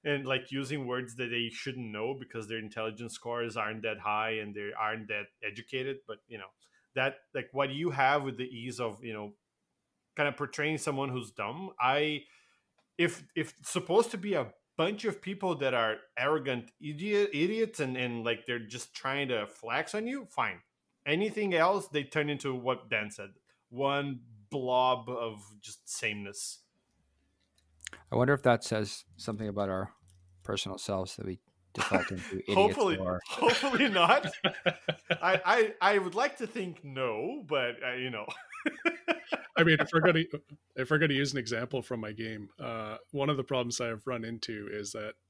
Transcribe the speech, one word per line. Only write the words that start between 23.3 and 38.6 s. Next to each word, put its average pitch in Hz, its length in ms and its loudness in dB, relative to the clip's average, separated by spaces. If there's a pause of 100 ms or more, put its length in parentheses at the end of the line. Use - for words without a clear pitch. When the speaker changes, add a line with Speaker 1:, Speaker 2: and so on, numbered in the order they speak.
Speaker 1:
one 139 520 0 (300)
blob 127 600 2
of 113 320 -4 (180)
just - 280 -16
sameness. 104 720 -6 (1500)
Speaker 2:
I - 60 0
wonder 123 180 6
if - 80 -2
that 117 220 6
says 110 400 -2 (120)
something 107 320 -6
about 101 200 -2
our 95 240 -4 (500)
personal 98 360 -4
selves 95 380 -4
that 104 100 -8
we 92 140 -6 (340)
default - 360 0
into 95 260 -6 (100)
Speaker 1:
<laughs> - 40 -2
Speaker 2:
idiots 175 40 4
Speaker 1:
Hopefully, 202 360 6
Speaker 2:
or 92 360 0
Speaker 1:
hopefully 247 600 4
not. 185 500 6
Speaker 3:
<laughs> - 60 -10
Speaker 1:
I, - 300 2 (460)
I, 202 600 4
I 202 180 6
would 180 160 0
like 277 240 2
to 233 80 -6
think 185 380 -6
no, 135 640 -2
but, 127 380 0
uh, 127 100 0
you 127 160 -2
know. 107 160 -4 (380)